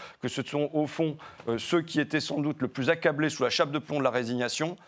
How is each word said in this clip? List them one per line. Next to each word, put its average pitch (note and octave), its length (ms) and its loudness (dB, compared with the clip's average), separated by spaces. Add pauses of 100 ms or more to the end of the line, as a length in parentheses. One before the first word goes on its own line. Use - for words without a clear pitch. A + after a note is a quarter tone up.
(200)
que B2+ 80 -2
ce C3+ 140 -4
sont D3 320 -2
au D3+ 120 2
fond, D3+ 300 -2 (320)
euh, A#2 80 2
ceux E3 240 2
qui E3 200 0
étaient D3 200 2
sans - 200 -2
doute D3 200 -2
le B2+ 80 0
plus C3 220 0
accablés D#3 400 4
sous D3 120 -2
la B2 80 4
chape D#3 200 2
de D3+ 80 -2
plomb D3 200 -4
de C#3 60 2
la B2+ 60 4
résignation, B2 640 0 (120)